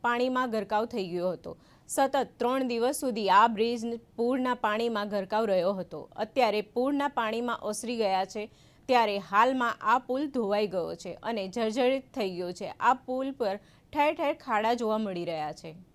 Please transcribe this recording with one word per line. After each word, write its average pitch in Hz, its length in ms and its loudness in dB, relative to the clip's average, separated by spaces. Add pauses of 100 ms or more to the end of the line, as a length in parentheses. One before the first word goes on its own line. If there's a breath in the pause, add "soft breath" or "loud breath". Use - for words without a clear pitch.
પાણીમાં 247 500 0
ગરકાવ 214 340 0
થઈ 214 240 -6
ગયો 175 220 -2
હતો. 165 280 -10 (300 soft breath)
સતત 269 380 2 (100)
ત્રણ 254 320 0
દિવસ 240 280 0
સુધી 220 320 -2
આ 196 180 8
બ્રિજ 233 540 -2 (160)
પૂરના 247 380 0
પાણીમાં 220 540 -2
ગરકાવ 208 360 -2
રહ્યો 190 300 2
હતો. 165 420 -10
અત્યારે 208 460 0
પૂરના 277 460 0
પાણીમાં 233 500 -2
ઓસરી 220 380 -6
ગયા 190 280 2
છે, 208 260 -10 (380 soft breath)
ત્યારે 226 300 4
હાલમાં 233 640 2
આ 226 180 4
પુલ 262 280 -2
ધોવાઈ 214 400 0
ગયો 170 280 -2
છે 170 280 -12
અને 202 260 -4
જર્જરિત 247 680 0
થઈ 208 160 -2
ગયો 180 220 -6
છે. 180 280 -10
આ 247 140 6
પુલ 262 380 -4
પર 208 240 -2 (360 soft breath)
ઠેર 302 220 2
ઠેર 302 200 0
ખાડા 226 400 0
જોવા 220 240 0
મળી 190 260 -4
રહ્યા 156 280 -4
છે. 156 220 -14 (200)